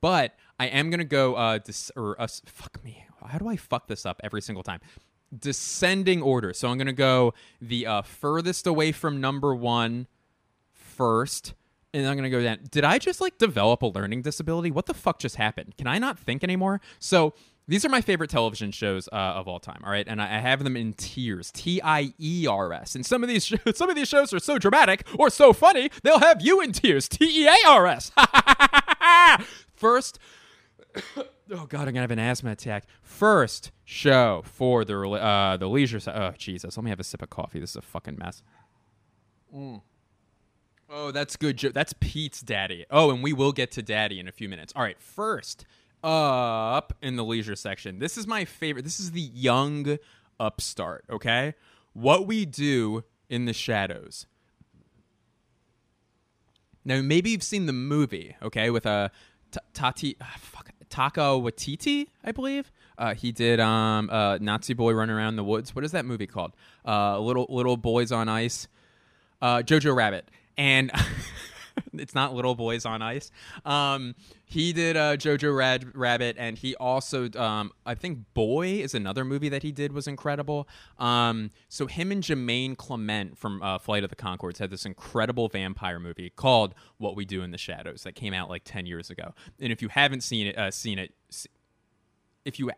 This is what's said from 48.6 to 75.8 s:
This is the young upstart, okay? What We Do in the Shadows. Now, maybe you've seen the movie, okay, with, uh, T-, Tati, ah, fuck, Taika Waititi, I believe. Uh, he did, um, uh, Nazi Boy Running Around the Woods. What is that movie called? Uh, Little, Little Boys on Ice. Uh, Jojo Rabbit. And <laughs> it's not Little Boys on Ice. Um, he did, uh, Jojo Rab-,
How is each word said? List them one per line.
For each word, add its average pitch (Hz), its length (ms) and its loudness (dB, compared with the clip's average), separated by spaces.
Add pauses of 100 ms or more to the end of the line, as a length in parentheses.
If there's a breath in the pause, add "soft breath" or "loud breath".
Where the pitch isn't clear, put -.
This 156 160 -10
is 180 140 -10
the 175 80 -8
young 139 800 0 (420 soft breath)
upstart, 95 680 -6
okay? 120 460 -2 (380 soft breath)
What 151 340 4
We 214 180 -2
Do 123 600 -2 (240)
in 123 160 -4
the 120 80 -2
Shadows. - 760 -4 (2500)
Now, 135 160 0
maybe 165 300 2
you've 220 140 -4
seen 196 220 -4
the 147 60 -2
movie, 131 720 -2
okay, 110 260 -2
with, 117 160 0
uh, 104 260 0 (420 soft breath)
T-, - 80 -12 (120)
Tati, 135 480 -4
ah, - 200 -18
fuck, - 300 -20 (200)
Taika 139 500 0
Waititi, 285 680 -4 (160)
I 226 80 -8
believe. 269 400 -6 (260 soft breath)
Uh, 113 160 -2
he 120 160 -6
did, 117 300 2
um, 110 500 2
uh, 101 300 0
Nazi 104 340 -4
Boy 117 200 2
Running 110 200 0
Around 110 220 -2
the 104 80 -4
Woods. 110 280 -4
What 131 120 -8
is 156 80 -8
that 135 120 -4
movie 113 220 -8
called? 90 260 -8 (320 soft breath)
Uh, 101 360 0
Little, 123 280 0
Little 123 280 0
Boys 117 340 0
on 113 180 -2
Ice. 113 380 -4 (720 soft breath)
Uh, 120 180 2
Jojo 143 360 2
Rabbit. 107 340 0 (300 soft breath)
And 135 380 4
<laughs> - 1000 -8
it's 156 200 -14
not 135 200 0
Little 127 200 0
Boys 117 300 -4
on 113 180 -6
Ice. 117 280 -8 (340 loud breath)
Um, 139 500 -2 (300 soft breath)
he 165 300 -4
did, 165 240 0
uh, 151 180 2
Jojo 147 400 0
Rab-, 127 380 0